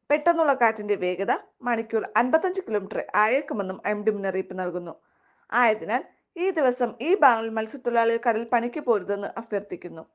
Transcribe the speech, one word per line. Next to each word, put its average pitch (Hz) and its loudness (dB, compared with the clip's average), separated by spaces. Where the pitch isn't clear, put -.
പെട്ടെന്നുള്ള 302 4
കാറ്റിന്റെ 220 0
വേഗത 180 0
മണിക്കൂർ 226 -2
അൻപത്തഞ്ച് 320 2
കിലോമീറ്റർ 208 -4
ആയേക്കുമെന്നും 208 0
എം 208 -2
ഡി 214 2
മുന്നറിയിപ്പ് 190 -2
നൽകുന്നു. 180 -4
ആയതിനാൽ 220 0
ഈ 349 -2
ദിവസം 254 2
ഈ 302 0
ഭാഗങ്ങളിൽ 226 4
മത്സ്യത്തൊഴിലാളികൾ 233 0
കടൽ 233 0
പണിക്ക് 240 -2
പോരുതെന്ന് 202 0
അഭ്യർത്ഥിക്കുന്നു. 202 -8